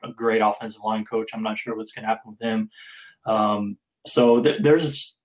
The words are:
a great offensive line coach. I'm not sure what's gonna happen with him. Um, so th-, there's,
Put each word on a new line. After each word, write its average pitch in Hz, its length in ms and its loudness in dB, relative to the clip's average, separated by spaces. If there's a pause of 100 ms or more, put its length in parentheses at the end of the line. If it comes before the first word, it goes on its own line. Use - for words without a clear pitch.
a 120 100 -12
great 113 300 0
offensive 107 400 -2
line 110 220 -2
coach. 110 280 -4
I'm 110 100 -8
not 107 160 -6
sure 113 180 -8
what's 110 160 -10
gonna 107 160 -14
happen 113 240 -6
with - 80 -20
him. 113 300 -2 (560)
Um, 104 500 0 (300)
so 120 340 4
th-, - 220 2
there's, 151 640 2